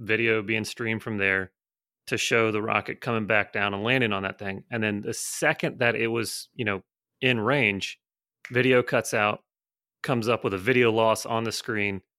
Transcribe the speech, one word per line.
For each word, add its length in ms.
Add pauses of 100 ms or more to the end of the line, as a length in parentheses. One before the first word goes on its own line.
video 420
being 220
streamed 400
from 140
there 340 (560)
to 100
show 320
the 120
rocket 380
coming 260
back 260
down 220
and 100
landing 280
on 120
that 160
thing. 320
And 100
then 200
the 120
second 640
that 160
it 140
was, 440
you 120
know, 180 (380)
in 180
range, 640 (500)
video 320
cuts 320
out, 300 (580)
comes 260
up 140
with 100
a 60
video 320
loss 340
on 200
the 80
screen. 480 (180)